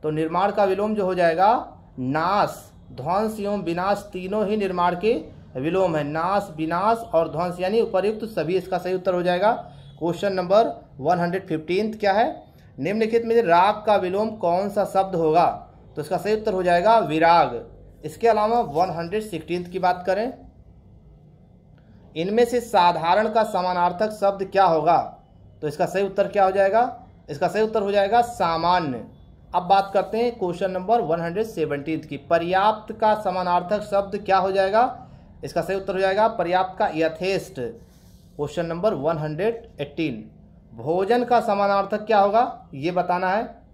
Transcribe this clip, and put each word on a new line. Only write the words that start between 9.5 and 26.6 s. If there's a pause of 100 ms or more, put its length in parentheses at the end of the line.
क्वेश्चन
नंबर (120)
वन
हंड्रेड
फिफ्टीन
क्या
है? (360)
निम्नलिखित
में
राग
का
विलोम
कौन
सा
शब्द
होगा? (280)
तो
इसका
सही
उत्तर
हो
जाएगा
विराग। (380)
इसके
अलावा
वन
हंड्रेड
सिक्सटीन
की
बात
करें, (1800)
इनमें
से
साधारण
का
समानार्थक
शब्द
क्या
होगा? (640)
तो
इसका
सही
उत्तर
क्या
हो
जाएगा? (260)